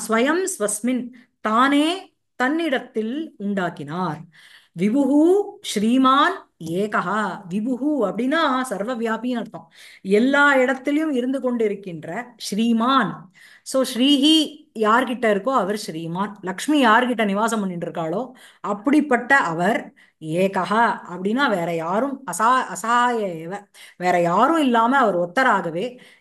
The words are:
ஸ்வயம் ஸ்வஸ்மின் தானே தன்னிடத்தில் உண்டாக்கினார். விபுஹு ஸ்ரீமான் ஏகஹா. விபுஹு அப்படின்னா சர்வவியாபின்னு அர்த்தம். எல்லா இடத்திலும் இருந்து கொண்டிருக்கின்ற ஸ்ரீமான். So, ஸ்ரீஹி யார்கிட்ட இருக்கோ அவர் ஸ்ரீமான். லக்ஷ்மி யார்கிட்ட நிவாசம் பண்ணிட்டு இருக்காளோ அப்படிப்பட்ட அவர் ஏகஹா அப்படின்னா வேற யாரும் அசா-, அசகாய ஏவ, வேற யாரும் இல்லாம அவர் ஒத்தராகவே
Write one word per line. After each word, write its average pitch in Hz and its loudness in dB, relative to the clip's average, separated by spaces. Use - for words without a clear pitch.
ஸ்வயம் 294 0
ஸ்வஸ்மின் 233 -4
தானே 285 0
தன்னிடத்தில் 262 -2
உண்டாக்கினார். 175 -4
விபுஹு 285 4
ஸ்ரீமான் 262 2
ஏகஹா. 190 -2
விபுஹு 226 -4
அப்படின்னா 262 0
சர்வவியாபின்னு 220 -4
அர்த்தம். - -10
எல்லா 269 4
இடத்திலும் 269 0
இருந்து 262 -2
கொண்டிருக்கின்ற 208 -4
ஸ்ரீமான். 226 0
So, 262 0
ஸ்ரீஹி 285 2
யார்கிட்ட 226 4
இருக்கோ 214 0
அவர் 214 -2
ஸ்ரீமான். 170 -6
லக்ஷ்மி 247 0
யார்கிட்ட 233 4
நிவாசம் 214 0
பண்ணிட்டு 175 -6
இருக்காளோ 165 -6
அப்படிப்பட்ட 254 2
அவர் 175 -2
ஏகஹா 190 0
அப்படின்னா 214 -2
வேற 175 -2
யாரும் 202 -4
அசா-, 240 2
அசகாய 233 0
ஏவ, 165 -10
வேற 180 2
யாரும் 214 4
இல்லாம 247 2
அவர் 202 2
ஒத்தராகவே 196 -2